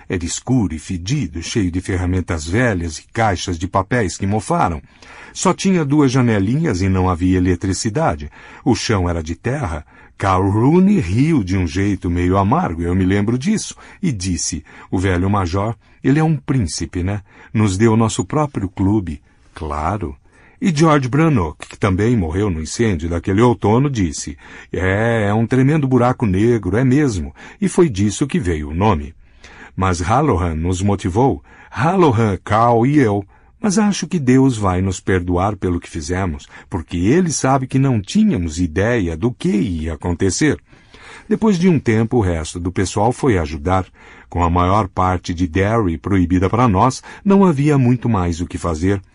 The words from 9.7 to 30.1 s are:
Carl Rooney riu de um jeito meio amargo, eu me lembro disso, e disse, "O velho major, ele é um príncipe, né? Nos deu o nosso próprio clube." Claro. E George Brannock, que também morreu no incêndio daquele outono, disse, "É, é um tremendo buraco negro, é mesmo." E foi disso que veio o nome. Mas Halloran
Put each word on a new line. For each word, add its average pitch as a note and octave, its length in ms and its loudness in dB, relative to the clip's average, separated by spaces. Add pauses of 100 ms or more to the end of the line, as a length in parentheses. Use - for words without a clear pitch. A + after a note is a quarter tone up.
Carl F#2+ 320 2
Rooney E3+ 500 4
riu B2+ 420 0
de F#2 160 -2
um F#2 80 0
jeito F#2+ 440 -2
meio F2+ 280 2
amargo, G2 440 0
eu E2+ 120 -2
me F#2+ 100 2
lembro G2+ 340 0
disso, F3+ 360 -4 (280)
e F3 100 0
disse, F2+ 520 -4 (280)
"O G2 80 -2
velho F#2 300 0
major, G2 460 -2 (280)
ele C#3 160 2
é D#3+ 40 2
um D#3+ 120 2
príncipe, F#2+ 680 -4
né? G2 200 -4 (320)
Nos G#2+ 240 0
deu A2+ 160 4
o A2 40 4
nosso A2 280 0
próprio C#3 440 -4
clube." F#2+ 520 -2 (340)
Claro. D#2 600 -6 (500)
E F#3 80 2
George D3 360 4
Brannock, C3 580 0
que - 100 -20
também G#2 380 2
morreu F#2+ 340 0
no D#2+ 120 -4
incêndio E2+ 480 -2
daquele F#2+ 320 0
outono, A#2+ 480 2
disse, D#2+ 480 -4 (340)
"É, G#2 560 0
é G2+ 60 0
um A2+ 120 2
tremendo C3+ 400 2
buraco B2+ 400 2
negro, G2+ 520 2
é C3 80 2
mesmo." B2 500 0 (240)
E G3+ 80 0
foi F3 220 4
disso G2+ 360 0
que E3+ 140 -2
veio D#2+ 300 -4
o D2+ 40 -8
nome. E2 400 0 (640)
Mas F#2 240 0
Halloran F#2 560 0